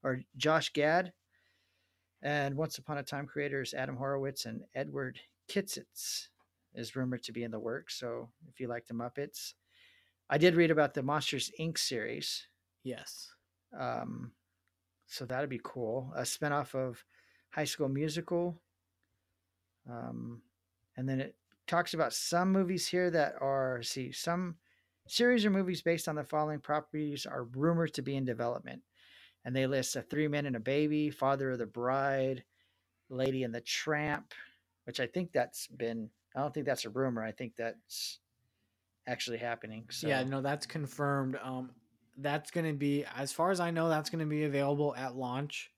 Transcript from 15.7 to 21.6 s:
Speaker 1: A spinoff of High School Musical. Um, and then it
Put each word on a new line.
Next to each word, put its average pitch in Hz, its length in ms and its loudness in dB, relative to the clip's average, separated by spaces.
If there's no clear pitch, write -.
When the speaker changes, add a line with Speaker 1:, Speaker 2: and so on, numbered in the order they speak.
Speaker 1:
A 135 80 -2
spinoff 147 500 0
of 131 320 -4
High 151 140 0
School 143 240 0
Musical. 165 680 0
Um, 120 540 -8
and 127 100 -2
then 131 140 0
it 143 160 -8